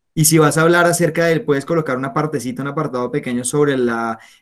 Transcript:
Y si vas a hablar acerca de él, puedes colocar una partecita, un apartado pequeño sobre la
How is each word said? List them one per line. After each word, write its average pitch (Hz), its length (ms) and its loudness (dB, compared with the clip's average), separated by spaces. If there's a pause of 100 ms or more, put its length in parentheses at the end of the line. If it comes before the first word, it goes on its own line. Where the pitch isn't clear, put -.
(140)
Y 156 120 2
si 160 120 4
vas 156 200 4
a 160 40 4
hablar 170 240 4
acerca 165 400 0
de 165 80 2
él, 156 120 -2
puedes 139 200 0
colocar 156 320 -2
una 131 160 -6
partecita, 131 480 -4
un 139 80 -6
apartado 127 420 -4
pequeño 127 320 -4
sobre 143 340 0
la 117 400 -2 (240)